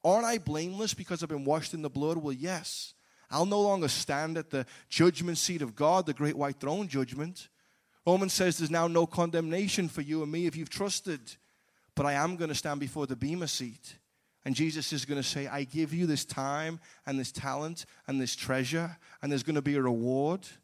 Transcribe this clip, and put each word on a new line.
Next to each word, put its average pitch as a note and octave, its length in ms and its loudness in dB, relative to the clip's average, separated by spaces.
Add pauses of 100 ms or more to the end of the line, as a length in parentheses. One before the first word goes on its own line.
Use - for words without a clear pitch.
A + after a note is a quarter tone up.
Aren't G#3 240 6
I A#3 120 2
blameless F3+ 560 -2
because F3 300 -6
I've D3 60 -6
been C#3+ 160 -4
washed D3+ 280 0
in D#3+ 80 -6
the D3+ 80 -4
blood? D3+ 280 0
Well, D3 160 -4
yes. D#3+ 600 -6 (360)
I'll D#3 160 2
no G3+ 140 2
longer G3 300 4
stand D#3+ 480 -2
at D#3 120 -6
the C3 160 -2 (220)
judgment E3+ 520 4
seat F3 220 0
of A2+ 140 -4
God, E3+ 300 4
the D#3 80 -2
great D3 240 0
white C#3+ 240 -4
throne F3 260 -2
judgment. C3+ 640 -4 (560)
Romans F#3 280 4
says F3+ 260 4
there's D#3 100 0
now E3+ 180 4
no E3+ 200 6
condemnation E3+ 840 0
for - 120 -6
you D3+ 200 -2
and D3 100 -4
me E3+ 140 0
if D3+ 100 0
you've D#3+ 140 -6
trusted. F3 680 -4 (580)
But C#3+ 100 2
I C#3+ 80 2
am D#3+ 220 2
gonna E3 180 -2
stand C#3+ 260 -2
before C#3 280 -4
the B2+ 80 -2
bema D3+ 320 -2
seat. - 480 -8 (500)
And C3+ 100 0
Jesus D#3 380 0
is C3 120 -4
gonna C#3 180 -2
say, C#3 240 -2
"I C#3+ 160 -6
give C#3+ 280 -2
you F3 140 2
this D3+ 180 2
time D3+ 560 -4 (280)
and C3+ 120 -2
this B2 120 -6
talent D3 560 -6 (180)
and C3+ 160 -2
this B2 140 -2
treasure, C#3 640 -2 (240)
and C#3+ 80 0
there's C3+ 100 0
gonna D3+ 180 0
be C#3+ 140 2
a C#3 80 4
reward." C3 680 2 (160)